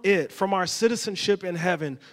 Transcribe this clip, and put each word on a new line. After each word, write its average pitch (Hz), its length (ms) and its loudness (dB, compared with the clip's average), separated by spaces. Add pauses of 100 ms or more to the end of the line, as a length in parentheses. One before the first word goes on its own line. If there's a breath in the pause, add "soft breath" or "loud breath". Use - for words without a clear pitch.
it, 180 280 2
from 196 220 -2
our 185 120 2
citizenship 202 760 0
in 180 120 -6
heaven, 156 440 -2 (140 loud breath)